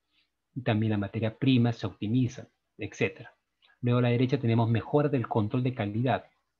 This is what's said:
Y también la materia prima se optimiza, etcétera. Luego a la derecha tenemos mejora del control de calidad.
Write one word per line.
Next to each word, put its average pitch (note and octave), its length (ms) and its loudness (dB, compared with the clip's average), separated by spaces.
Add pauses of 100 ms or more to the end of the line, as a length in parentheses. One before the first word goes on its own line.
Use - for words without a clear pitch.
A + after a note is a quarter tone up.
(560)
Y B2+ 60 -8
también A2 300 2
la G#2 60 0
materia G#2+ 400 -4
prima A#2+ 360 4
se - 120 -10
optimiza, A2+ 600 -2 (300)
etcétera. - 580 -6 (460)
Luego B2 180 2
a B2 40 2
la B2 60 4
derecha B2+ 300 2
tenemos A#2 300 2
mejora C#3+ 400 0
del B2+ 180 -2
control A2+ 340 -2
de B2+ 140 -2
calidad. G#2+ 500 -2 (340)